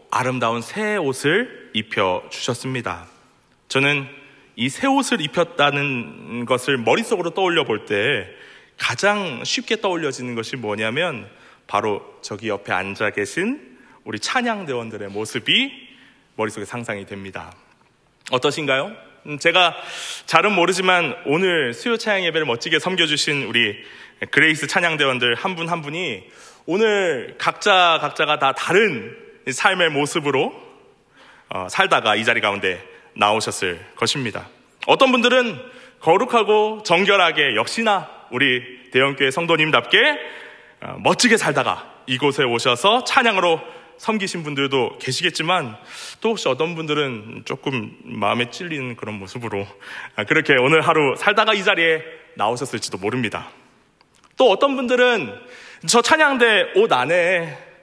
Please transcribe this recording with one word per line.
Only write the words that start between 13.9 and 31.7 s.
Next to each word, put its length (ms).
우리 140
찬양대원들의 920
모습이 600
머릿속에 280
상상이 420
됩니다. 460
어떠신가요? 640
음, 120
제가 380
잘은 260
모르지만 600
오늘 480
수요 220
찬양 280
예배를 220
멋지게 320
섬겨주신 680
우리 300
그레이스 360
찬양대원들 680
한 220
분 120
한 140
분이 420
오늘 720
각자, 640
각자가 380
다 140
다른 640
삶의 400
모습으로, 600
어, 180
살다가 480